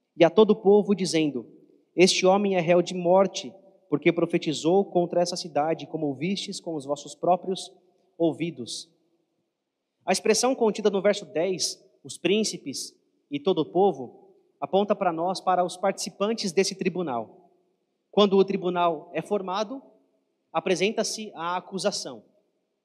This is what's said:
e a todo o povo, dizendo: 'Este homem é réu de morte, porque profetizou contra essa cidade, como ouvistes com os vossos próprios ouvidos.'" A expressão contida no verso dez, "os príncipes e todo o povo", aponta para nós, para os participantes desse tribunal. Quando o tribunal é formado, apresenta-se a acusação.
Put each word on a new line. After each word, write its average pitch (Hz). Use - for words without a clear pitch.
e 151
a 165
todo 208
o 208
povo, 202
dizendo: 151
'Este 185
homem 196
é 185
réu 170
de 175
morte, 180
porque 156
profetizou 170
contra 175
essa 175
cidade, 151
como 156
ouvistes 175
com 165
os 143
vossos 143
próprios 180
ouvidos.'" 147
A 180
expressão 220
contida 214
no 196
verso 208
dez, 160
"os 135
príncipes 185
e 143
todo 175
o 147
povo", 165
aponta 202
para 185
nós, 175
para 180
os 180
participantes 202
desse 190
tribunal. 160
Quando 202
o 196
tribunal 175
é 156
formado, 202
apresenta-se 196
a 170
acusação. 180